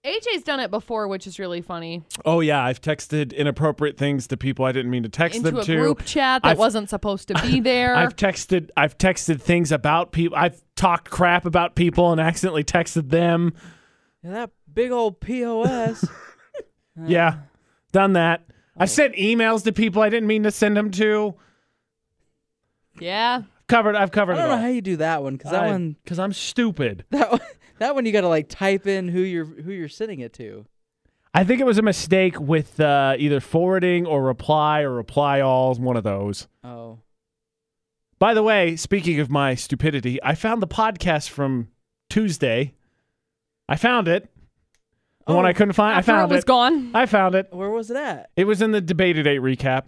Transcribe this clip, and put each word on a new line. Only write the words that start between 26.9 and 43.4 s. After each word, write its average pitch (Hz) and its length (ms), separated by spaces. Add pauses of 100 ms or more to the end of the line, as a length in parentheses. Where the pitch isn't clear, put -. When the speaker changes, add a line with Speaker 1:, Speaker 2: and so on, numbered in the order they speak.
Speaker 3:
<laughs> - 40
That 240 200
one, 247 80 (400)
that 269 160
one 254 100
you 214 60
gotta, 196 160
like, 156 220
type 196 360
in 190 220
who 175 140
you're, 175 240
who 160 260
you're 175 180
sending 214 300
it 117 140
to. 107 320 (680)
Speaker 2:
I 175 100
think 240 180
it 269 40
was 220 120
a 220 40
mistake 190 580
with, 151 400
uh, 143 380
either 143 220
forwarding 180 680
or 147 180
reply 151 580
or 139 100
reply 139 500
all, 131 340
one 123 220
of 107 60
those. 101 440 (160)
Speaker 3:
Oh. 117 360 (1200)
Speaker 2:
By 220 160
the 214 80
way, 190 320
speaking 165 440
of 139 120
my 139 240
stupidity, 131 640
I 147 140
found 220 260
the 180 60
podcast 180 600
from 135 400 (400)
Tuesday. 147 640 (920)